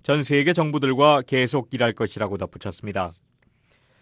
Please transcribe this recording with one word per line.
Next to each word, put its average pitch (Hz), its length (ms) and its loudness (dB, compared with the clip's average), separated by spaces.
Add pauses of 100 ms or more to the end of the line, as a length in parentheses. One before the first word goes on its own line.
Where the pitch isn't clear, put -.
전 143 180 0
세계 143 300 2
정부들과 147 720 2
계속 131 480 -2
일할 117 200 0
것이라고 101 440 -4
덧붙였습니다. 92 720 -8 (880)